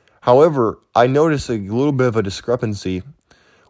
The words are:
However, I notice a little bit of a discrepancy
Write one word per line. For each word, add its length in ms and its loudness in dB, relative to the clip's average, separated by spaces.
However, 540 4
I 140 4
notice 420 0
a 40 -6
little 400 -4
bit 160 0
of 80 -4
a 60 2
discrepancy 840 -6